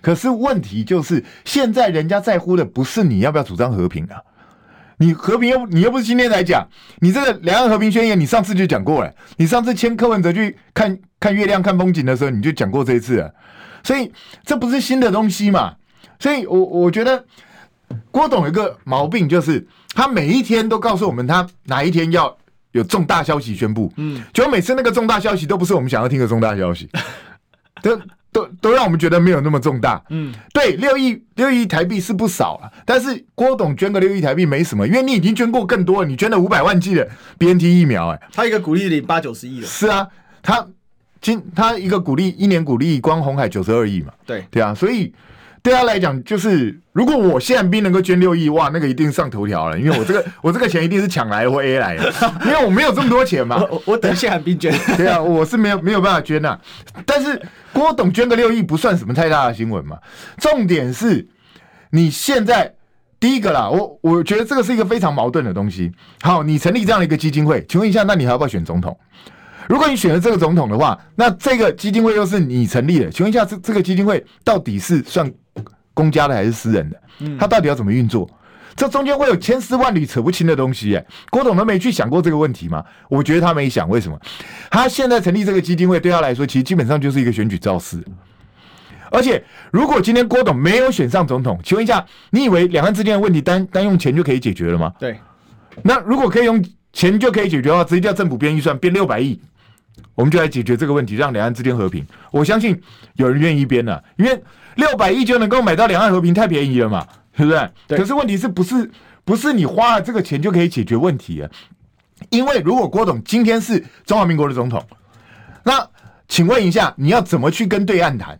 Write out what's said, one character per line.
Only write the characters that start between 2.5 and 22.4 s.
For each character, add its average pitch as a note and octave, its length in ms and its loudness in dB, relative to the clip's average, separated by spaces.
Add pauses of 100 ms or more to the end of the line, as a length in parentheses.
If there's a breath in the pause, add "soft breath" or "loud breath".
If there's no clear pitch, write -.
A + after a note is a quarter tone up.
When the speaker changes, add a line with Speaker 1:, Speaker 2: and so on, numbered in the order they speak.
Speaker 1:
的 E3+ 100 2
不 C3 200 -4
是 - 180 -2
你 A2+ 180 2
要 C3+ 120 0
不 D3+ 60 0
要 C#3 40 0
主 F2+ 140 -8
张 A#2+ 160 0
和 F2+ 160 0
平 D#2+ 160 -6
啊。 - 160 -16 (800 soft breath)
你 E3 160 4
和 G#3 240 -2
平 A#3+ 100 2
又， B3 200 0
你 E3+ 120 2
又 A3+ 100 4
不 B3+ 60 -4
是 A#3+ 80 -2
今 A#3+ 140 0
天 B3 120 2
才 F#3+ 120 2
讲， D3+ 260 0 (300 loud breath)
你 F3 120 4
这 C4+ 140 0
个 B3 160 2
两 F3 180 0
岸 B3 120 4
和 G#3+ 80 2
平 G#3+ 120 2
宣 A3+ 160 2
言， G3+ 140 2
你 C#3+ 60 0
上 A3 180 0
次 G3+ 100 -4
就 F#3 120 2
讲 A2 180 -2
过 C#3 180 0
了。 D#2 80 -6 (280 loud breath)
你 E3 80 4
上 A#3+ 180 0
次 B3 80 -2
牵 A#3 240 -2
柯 A3+ 100 2
文 G#3+ 160 2
哲 E3+ 80 2
去 G#3 240 -2 (200 soft breath)
看， G3 240 0 (200)
看 G#3 160 0
月 G3+ 120 0
亮、 F#3+ 160 0
看 F#3 160 0
风 F#3 120 2
景 D#3+ 140 0
的 C3 100 2
时 B2 80 -2
候， C#3 60 0
你 A2 140 -2
就 D3+ 100 0
讲 G2+ 180 -2
过 C3 140 -2
这 B2+ 80 0
一 A#2+ 80 2
次 A#2+ 160 -2
了。 D2+ 160 -2 (500 loud breath)
所 C4+ 140 -2
以 B3+ 160 -6 (320 loud breath)
这 D4 100 -2
不 A#3+ 160 -2
是 C4+ 80 0
新 C4 220 0
的 A#3 100 2
东 G#3 200 0
西 G#3 200 0
嘛。 B2 260 0 (420 soft breath)
所 C#4 120 0
以 B3 140 -2
我， F#3 180 0
我 F3 280 2
觉 A3 120 -2
得 B3+ 220 0 (840 soft breath)
郭 A#3+ 180 2
董 A3 140 2
有 C#3+ 80 0
一 - 20 -4
个 G3+ 320 -2
毛 C3+ 240 -2
病， F#3 180 0
就 E3 140 2
是 D3 260 -2 (280 loud breath)
他 B3 120 2
每 F#3 220 -2
一 B3 140 2
天 A3+ 260 0
都 A3 100 -2
告 A3+ 160 -2
诉 F#3+ 140 -2
我 C#3 40 -2
们 B2 140 -6
他 F3+ 220 0 (160)
哪 C3 180 -2
一 E3+ 80 0
天 E3 220 0
要 D#3+ 240 0 (360)